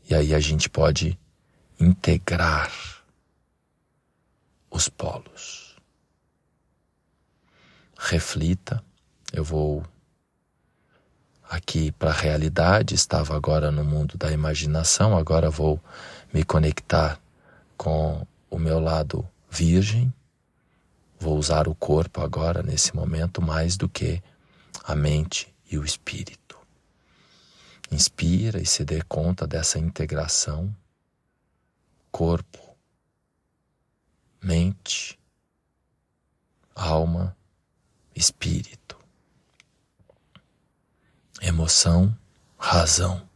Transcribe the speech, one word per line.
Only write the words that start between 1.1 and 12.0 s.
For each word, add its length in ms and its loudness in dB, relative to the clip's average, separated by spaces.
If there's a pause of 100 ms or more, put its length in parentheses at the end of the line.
integrar 880 4 (2000)
os 160 -2
polos. 880 -12 (2250)
Reflita, 840 -2 (480)
eu 100 -4
vou 400 -2 (1700)
aqui 440 -4
pra 200 0